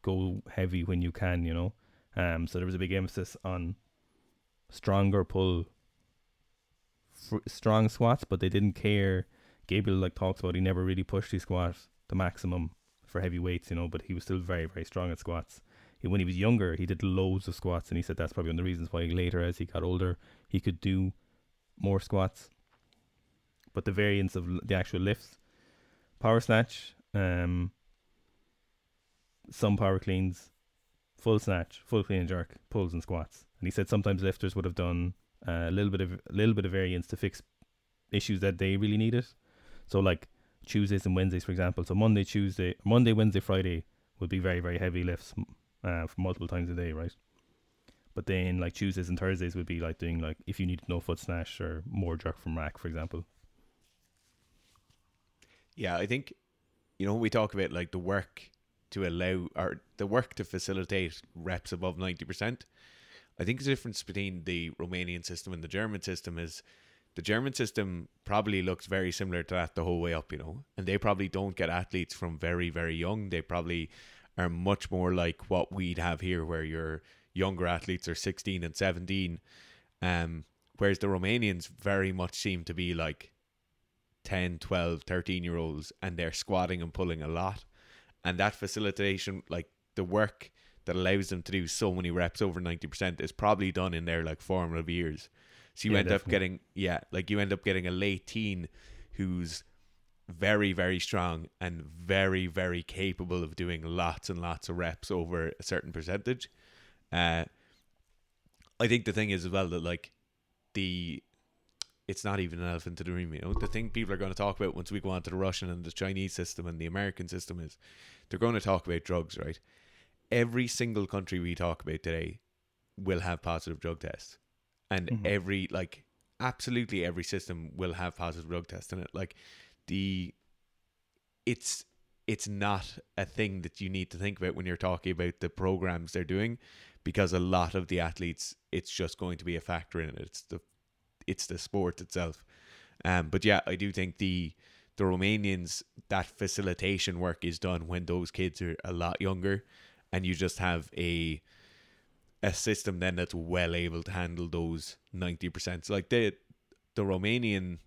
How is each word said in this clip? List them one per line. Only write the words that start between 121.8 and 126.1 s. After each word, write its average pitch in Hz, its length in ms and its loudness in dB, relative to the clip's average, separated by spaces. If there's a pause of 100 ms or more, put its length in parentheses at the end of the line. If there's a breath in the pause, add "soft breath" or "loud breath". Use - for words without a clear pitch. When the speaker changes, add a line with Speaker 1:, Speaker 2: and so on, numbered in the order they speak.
Speaker 2:
about 78 220 -6
today 82 340 -4 (580)
will 92 240 0
have 87 220 -2
positive 82 380 -4
drug 82 180 -6
tests. - 400 -12 (520)
And 92 180 0
Speaker 1:
Mm-hmm. 104 180 0
Speaker 2:
every, 98 440 0
like, - 340 -4 (340)